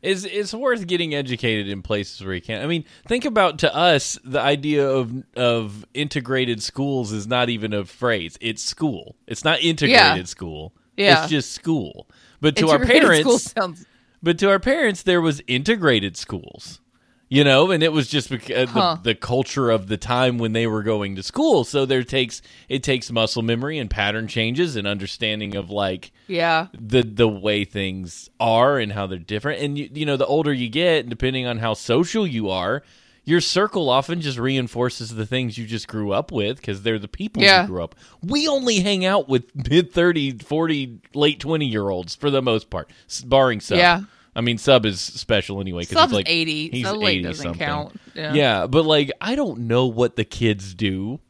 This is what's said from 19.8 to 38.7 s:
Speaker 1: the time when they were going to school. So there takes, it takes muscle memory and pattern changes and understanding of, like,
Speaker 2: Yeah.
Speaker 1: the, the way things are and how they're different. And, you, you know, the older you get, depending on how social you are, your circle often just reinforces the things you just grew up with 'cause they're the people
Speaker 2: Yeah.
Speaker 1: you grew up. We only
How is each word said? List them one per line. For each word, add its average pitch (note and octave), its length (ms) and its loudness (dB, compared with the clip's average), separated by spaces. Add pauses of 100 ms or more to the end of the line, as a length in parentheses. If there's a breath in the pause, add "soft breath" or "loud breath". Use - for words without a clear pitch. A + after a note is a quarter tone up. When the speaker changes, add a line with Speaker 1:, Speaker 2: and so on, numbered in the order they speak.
Speaker 1:
the G#2+ 80 -2
time B2 420 0
when A2+ 140 -2
they A2+ 160 0
were G#2+ 160 -2
going G2+ 320 -2
to F#2+ 80 -12
school. B3 400 2
So C3+ 200 0
there B2+ 200 0
takes, B2+ 360 -4 (280 soft breath)
it C3 160 -4
takes C3 260 -2
muscle A2+ 320 0
memory A#2+ 360 -2
and A2+ 120 -6
pattern G#2+ 380 -2
changes B2 480 -2
and G2+ 100 -4
understanding G2+ 720 -6
of, F#2+ 120 -8
like, F#2+ 440 -4 (160)
Speaker 2:
Yeah. E3+ 440 -2
Speaker 1:
the, A#2 300 2
the A2+ 240 2
way G#2 380 0
things F#2+ 760 -8
are A#2 400 4
and G#2 140 -2
how G2+ 160 -4
they're F#2 100 -6
different. G#2+ 420 -6
And, C#3+ 160 -4
you, D3 160 -8
you D3+ 140 -4
know, C#3+ 100 0
the C3+ 100 2
older D3 260 2
you B2 160 -2
get, D3+ 400 2
depending B2+ 380 -4
on A#2 120 -4
how A2 160 -2
social F3 540 0
you A2+ 200 -2
are, F#2 360 -2 (400 soft breath)
your E3 160 2
circle F#3 500 0
often C#3 300 2
just C#3 180 -4
reinforces B2 800 -2
the G#2+ 100 -4
things A#2+ 320 -4
you A2+ 80 -8
just A2 220 -8
grew G#2+ 240 -4
up B2+ 180 -2
with A#2+ 320 -4
'cause G2 200 -8
they're A2+ 180 0
the G#2 80 -12
people - 340 -6
Speaker 2:
Yeah. F#3+ 200 6
Speaker 1:
you G3+ 40 -2
grew F3+ 160 -6
up. - 140 -10 (260 soft breath)
We C#4+ 240 -2
only B3+ 320 0